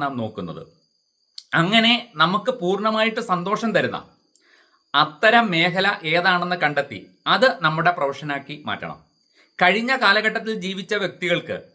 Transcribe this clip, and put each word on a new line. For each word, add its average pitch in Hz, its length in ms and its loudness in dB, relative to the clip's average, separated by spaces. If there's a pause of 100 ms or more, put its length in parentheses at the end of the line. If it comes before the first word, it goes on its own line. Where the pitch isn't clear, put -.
നാം 139 180 -4
നോക്കുന്നത്. 90 420 -8 (960)
അങ്ങനെ 220 340 4 (280)
നമുക്ക് 202 300 2 (100)
പൂർണ്ണമായിട്ട് 220 600 0 (100)
സന്തോഷം 202 440 -2
തരുന്ന 110 240 0 (920)
അത്തരം 214 600 4
മേഖല 175 340 0 (260)
ഏതാണെന്ന് 175 500 2
കണ്ടെത്തി 143 360 -2 (340)
അത് 208 140 4 (180)
നമ്മുടെ 160 320 2
പ്രൊഫഷനാക്കി 143 580 -6 (120)
മാറ്റണം. 87 320 -8 (640)
കഴിഞ്ഞ 214 300 2 (120)
കാലഘട്ടത്തിൽ 214 500 0 (120)
ജീവിച്ച 190 280 -6 (100)
വ്യക്തികൾക്ക് 170 540 -2 (180)